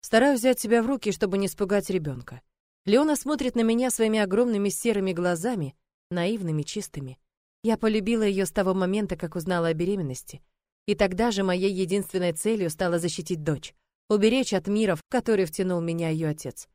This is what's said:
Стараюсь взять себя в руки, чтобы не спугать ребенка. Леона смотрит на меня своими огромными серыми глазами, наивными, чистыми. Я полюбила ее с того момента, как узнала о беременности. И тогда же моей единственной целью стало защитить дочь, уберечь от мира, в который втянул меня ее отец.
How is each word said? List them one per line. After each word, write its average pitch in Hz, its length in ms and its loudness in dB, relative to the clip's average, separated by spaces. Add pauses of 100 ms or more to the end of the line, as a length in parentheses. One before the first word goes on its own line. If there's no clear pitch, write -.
Стараюсь 247 400 4
взять 254 180 4
себя 226 240 2
в 226 40 0
руки, 247 260 -2
чтобы 196 260 -2
не 196 80 0
спугать 196 420 -2
ребенка. 147 520 -6 (460)
Леона 285 280 6
смотрит 269 400 -2
на 233 60 0
меня 233 320 2
своими 220 260 2
огромными 202 520 2
серыми 196 420 0
глазами, 175 640 -2 (340)
наивными, 175 520 -2
чистыми. 139 580 -10 (420)
Я 226 140 2
полюбила 220 480 2
ее 196 200 2
с - 60 -4
того 190 240 2
момента, 190 400 0
как 165 220 -8
узнала 170 320 0
о 165 60 2
беременности. 170 680 -4 (440)
И 208 100 0
тогда 202 340 2
же 196 140 0
моей 185 280 2
единственной 185 600 -2
целью 202 380 0
стало 175 280 0
защитить 165 460 -4
дочь, 147 280 -4 (360)
уберечь 220 440 4
от 185 140 -2
мира, 202 300 0
в - 120 -12
который 220 360 0
втянул 180 360 -2
меня 165 280 -2
ее 160 200 -2
отец. - 460 -8